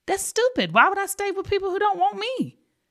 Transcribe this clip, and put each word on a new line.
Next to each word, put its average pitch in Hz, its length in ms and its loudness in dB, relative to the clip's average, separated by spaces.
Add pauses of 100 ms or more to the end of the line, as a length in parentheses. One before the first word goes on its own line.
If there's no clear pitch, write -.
that's 381 180 -2
stupid. 453 500 0
Why 240 140 8
would 392 120 0
I 392 80 -4
stay 403 240 -4
with 370 180 -6
people 392 220 -2
who 381 80 -4
don't 403 200 0
want 392 200 0
me?" 440 380 -6 (340)